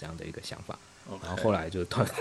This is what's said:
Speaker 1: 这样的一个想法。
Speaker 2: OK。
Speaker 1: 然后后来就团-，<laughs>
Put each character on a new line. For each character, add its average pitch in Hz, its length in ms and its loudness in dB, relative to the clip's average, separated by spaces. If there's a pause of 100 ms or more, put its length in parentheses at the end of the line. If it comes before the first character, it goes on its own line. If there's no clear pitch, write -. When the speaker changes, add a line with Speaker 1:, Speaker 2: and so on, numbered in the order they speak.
Speaker 1:
这 - 60 -8
样 82 100 -8
的 - 80 -8
一 - 60 -6
个 - 100 -10
想 - 220 -8
法。 - 160 -8 (320)
Speaker 2:
OK。 95 160 -8
Speaker 1:
然 90 100 -2
后 - 60 0
后 110 100 8
来 82 160 2
就 90 160 0
团-， - 280 4
<laughs> - 80 -6